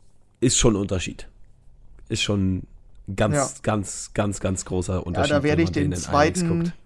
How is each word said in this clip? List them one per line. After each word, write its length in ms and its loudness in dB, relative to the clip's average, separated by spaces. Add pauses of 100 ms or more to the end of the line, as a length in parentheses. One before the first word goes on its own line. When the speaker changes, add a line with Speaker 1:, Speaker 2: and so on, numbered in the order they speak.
(420)
Speaker 1:
ist 160 4
schon 160 6
ein 80 0
Unterschied. 460 -4 (840)
Ist 140 -2
schon 400 2 (520)
ganz, 200 2
Speaker 2:
Ja. 120 2 (140)
Speaker 1:
ganz, 540 -4
ganz, 240 0
ganz 260 -2
großer 300 -2
Speaker 2:
Ja, 40 0
Speaker 1:
Unterschied, 320 0
Speaker 2:
da 120 4
werde 160 2
Speaker 1:
wenn 40 4
Speaker 2:
ich 60 2
Speaker 1:
man 40 -4
Speaker 2:
den 100 0
Speaker 1:
den 80 2
in 60 -4
imax 60 -6
Speaker 2:
zweiten, 460 2 (140)
Speaker 1:
guckt. 100 -4 (120)